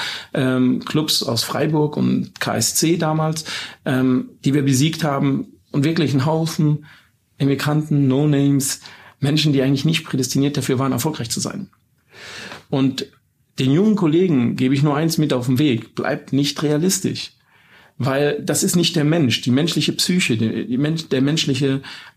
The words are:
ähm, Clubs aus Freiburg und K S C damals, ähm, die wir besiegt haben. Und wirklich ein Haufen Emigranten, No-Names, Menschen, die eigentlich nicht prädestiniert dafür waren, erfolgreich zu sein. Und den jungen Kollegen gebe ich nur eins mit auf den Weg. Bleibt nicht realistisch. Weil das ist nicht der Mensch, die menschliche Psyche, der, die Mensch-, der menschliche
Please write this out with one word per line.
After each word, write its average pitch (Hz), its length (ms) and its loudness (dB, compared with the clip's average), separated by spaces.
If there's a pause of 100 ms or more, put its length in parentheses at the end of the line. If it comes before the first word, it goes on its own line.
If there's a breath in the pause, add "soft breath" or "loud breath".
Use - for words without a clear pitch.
(320 loud breath)
ähm, 127 520 0
Clubs - 400 -2
aus 117 180 -2
Freiburg 151 540 0
und 127 420 -2
K 113 160 -2
S 113 220 -2
C 165 220 2
damals, 156 480 -2 (380 loud breath)
ähm, 131 460 0 (140)
die 135 100 2
wir 143 80 2
besiegt 139 400 0
haben. 139 460 0 (240)
Und 143 120 0
wirklich 156 300 0
ein 131 100 2
Haufen 156 640 0 (520 loud breath)
Emigranten, 143 680 2
No-Names, 139 720 2 (400 loud breath)
Menschen, 147 320 2
die 135 100 2
eigentlich 135 220 0
nicht 160 200 0
prädestiniert 139 520 -2
dafür 131 220 0
waren, 135 140 0
erfolgreich 123 380 -4
zu - 100 -4
sein. - 280 -8 (1000 loud breath)
Und 135 360 0 (520)
den 131 140 2
jungen 202 240 4
Kollegen 156 600 2
gebe 131 180 2
ich 139 80 2
nur 147 140 2
eins 160 220 0
mit 151 140 2
auf 123 140 0
den 127 120 2
Weg. 127 360 0
Bleibt - 380 -4
nicht 143 300 0
realistisch. 147 680 -2 (680 soft breath)
Weil 139 440 0
das - 200 -2
ist - 140 0
nicht 170 200 2
der 151 80 2
Mensch, 147 360 2
die - 100 -2
menschliche 147 420 0
Psyche, 180 440 0
der, 110 280 -2
die 117 120 -4
Mensch-, 156 320 -2
der 131 140 0
menschliche 139 580 0 (360 loud breath)